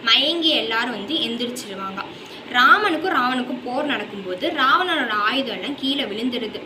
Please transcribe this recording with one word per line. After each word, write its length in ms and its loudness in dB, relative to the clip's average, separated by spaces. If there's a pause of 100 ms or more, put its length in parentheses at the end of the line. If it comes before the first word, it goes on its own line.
மயங்கி 460 4
எல்லாரும் 420 0
வந்து 240 -6
எந்திரிச்சிருவாங்க. 880 -6 (480)
ராமனுக்கும் 600 6
ராவனுக்கும் 500 0
போர் 220 -2
நடக்கும்போது 720 -4
ராவணனோட 540 2
ஆயுதம் 460 0
எல்லாம் 200 -6
கீழே 280 -2
விழுந்துருது. 640 -4